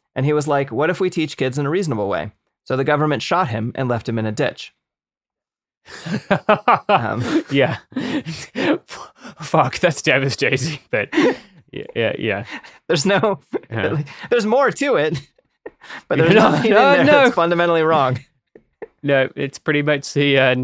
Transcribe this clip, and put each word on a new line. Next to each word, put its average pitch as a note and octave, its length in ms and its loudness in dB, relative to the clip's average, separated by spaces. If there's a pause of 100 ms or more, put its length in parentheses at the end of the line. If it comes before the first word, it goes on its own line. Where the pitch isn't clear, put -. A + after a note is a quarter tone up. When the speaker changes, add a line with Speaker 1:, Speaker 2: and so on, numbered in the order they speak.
(140)
Speaker 1:
and C3 120 -2
he D3+ 80 2
was D3 120 0
like, C#3 240 0
'What C#3+ 200 0
if F3+ 100 -4
we F#3 100 0
teach D#3 260 -4
kids C3 220 -2
in C#3+ 80 -2
a C#3+ 40 -2
reasonable C#3+ 380 -2
way?' F#2 240 -4 (320)
So C3 120 -4
the C3+ 80 -2
government D3 380 0
shot F3 260 0
him A2+ 260 -4
and C3 140 -4
left A#2 200 -2
him A2+ 100 -2
in A2 80 -4
a A2 60 -4
ditch." - 420 -6 (1120)
Speaker 2:
<laughs> - 1000 -2
Speaker 1:
Um, A#2 340 0 (280)
Speaker 2:
Yeah. C#3 280 2 (160)
<laughs> C#4+ 840 -4 (600)
Fuck, C#3+ 380 0
that's - 240 0
devastating, C3+ 760 0 (120)
but G#2 180 -2 (640)
yeah, - 120 -10 (100)
yeah, A2+ 240 0
yeah. G#2 260 -4 (440)
Speaker 1:
There's D#3+ 180 0
no, G3 340 0 (300)
Speaker 2:
Yeah. A2+ 320 -2 (140)
Speaker 1:
<laughs> - 140 -10
there's A#3 160 2
more B3 240 2
to C4+ 260 0
it, D3+ 240 0 (880)
but C#3 100 0
there's E3 160 4
Speaker 2:
<laughs> - 0 -
No, A3 160 6
Speaker 1:
nothing A#3+ 220 0
Speaker 2:
no, B3+ 200 6
Speaker 1:
in C#4 60 6
there C4 80 4
Speaker 2:
no. D4+ 60 6 (120)
Speaker 1:
that's B3 100 4
fundamentally E3+ 480 2
wrong. C#3+ 360 2 (840)
Speaker 2:
No, C3+ 340 2
it's C#3 220 -8
pretty D3 240 -2
much C#3+ 300 -2
the, C#3 260 2
uh, B2+ 260 4